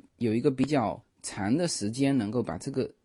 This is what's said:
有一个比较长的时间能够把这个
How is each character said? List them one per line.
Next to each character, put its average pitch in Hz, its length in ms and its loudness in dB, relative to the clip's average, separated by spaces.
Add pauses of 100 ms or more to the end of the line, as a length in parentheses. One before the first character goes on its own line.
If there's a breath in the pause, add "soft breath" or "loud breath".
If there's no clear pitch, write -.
(200)
有 113 160 2
一 120 60 2
个 143 100 4
比 131 140 2
较 131 380 0 (200)
长 107 340 0
的 175 100 2
时 104 240 -2
间 139 260 2
能 107 140 0
够 120 120 0
把 165 160 -4
这 - 120 -8
个 131 200 -2 (140)